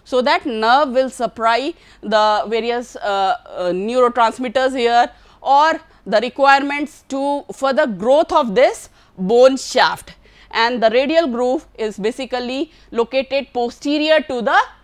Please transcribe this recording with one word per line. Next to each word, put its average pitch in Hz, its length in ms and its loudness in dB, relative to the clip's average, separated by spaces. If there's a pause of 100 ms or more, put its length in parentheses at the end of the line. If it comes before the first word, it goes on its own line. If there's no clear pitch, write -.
So 254 180 0
that 320 240 0
nerve 240 440 2
will 254 200 0
supply 233 640 -4 (260)
the 214 460 0
various, 233 500 -6
uh, 196 400 -2 (100)
uh, 175 260 -6
neurotransmitters 247 1040 0
here 240 340 2 (300)
or 311 400 2 (260)
the 208 140 2
requirements 277 880 0
to, 277 440 -4
for 269 200 -4
the 294 140 0
growth 247 460 0
of 262 220 0
this 302 340 0 (300)
bone 240 380 4
shaft. - 580 -2 (360)
And 233 320 -2
the 220 80 4
radial 285 380 0
groove 247 380 -2 (100)
is 214 220 -8
basically 247 760 -6 (180)
located 262 600 -4
posterior 294 720 0
to 247 200 -6
the, 294 160 2 (260)